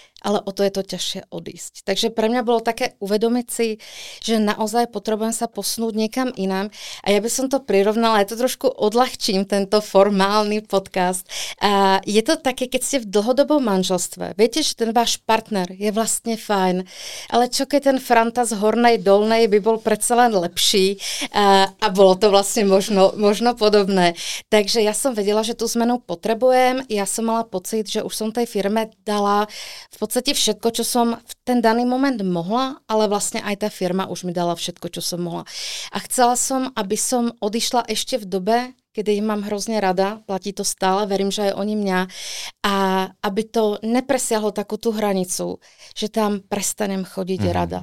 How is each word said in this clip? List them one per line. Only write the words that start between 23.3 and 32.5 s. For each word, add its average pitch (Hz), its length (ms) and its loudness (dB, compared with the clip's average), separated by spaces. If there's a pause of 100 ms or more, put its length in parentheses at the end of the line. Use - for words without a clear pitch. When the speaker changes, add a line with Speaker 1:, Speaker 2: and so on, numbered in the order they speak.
Speaker 1:
podobné. 196 640 2 (320)
Takže 214 320 2
ja 208 160 0
som 269 160 -2
vedela, 214 320 0
že 233 80 -4
tú 226 220 -4
tmenou 233 240 0
potřebujem. 254 920 2
Já 202 160 -2
jsem 226 220 -4
mala 226 160 0
pocit, 214 480 -6
že 214 120 -4
už - 120 -8
jsem 220 160 -4
té 240 160 -2
firmě 214 400 -2 (180)
dala 208 420 2 (440)
v - 80 -20
podstatě 208 340 -2
všetko, 214 380 0
čo 226 120 -4
jsem 233 420 0
v - 80 -18 (100)
ten 247 180 0
daný 233 240 2
moment 254 380 0
mohla, 196 640 -2